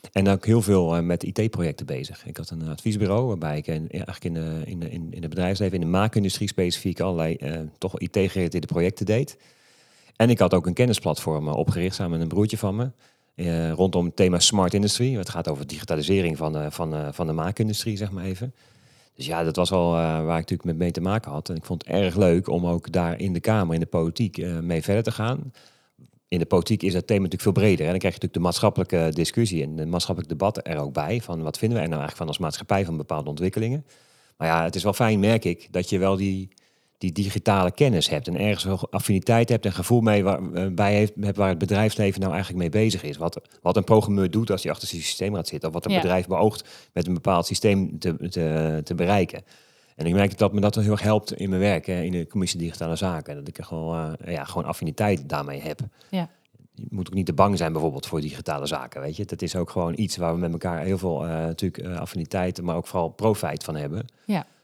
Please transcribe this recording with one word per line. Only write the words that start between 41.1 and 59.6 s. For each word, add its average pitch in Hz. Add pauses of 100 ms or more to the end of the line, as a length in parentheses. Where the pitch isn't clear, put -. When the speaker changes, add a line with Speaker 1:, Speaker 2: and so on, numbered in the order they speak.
Speaker 1:
hebt 101
waar 98
het 90
bedrijfsleven 101
nou 95
eigenlijk 90
mee 87
bezig 104
is. 76
Wat, 82 (200)
wat 90
een 98
programmeur 101
doet 110
als 92
hij 80
achter -
zijn 82
systeemraad 92
zit -
of 78
wat 87
een 202
Speaker 2:
Ja. 185
Speaker 1:
bedrijf 90
beoogt -
met 85
een 90
bepaald 85
systeem 98
te, 85
te, 80
te 87
bereiken. 90 (520)
En 78
ik 85
merk 101
dat 104
me 104
dat 101
heel 107
erg 101
helpt 107
in 101
mijn 95
werk, 98
hè, 90
in 87
de 85
Commissie 90
Digitale 82
Zaken. 80
Dat 71
ik 73
er 80
gewoon, 80
eh, -
ja, 71
gewoon 85
affiniteit 85
daarmee 71
heb. 156 (300)
Speaker 2:
Ja. 180 (440)
Speaker 1:
Je 110
moet 92
ook 90
niet 95
te 85
bang 98
zijn 80
bijvoorbeeld 78
voor 82
digitale 73
zaken, 69
weet 76
je. 101
Dat -
is 87
ook 87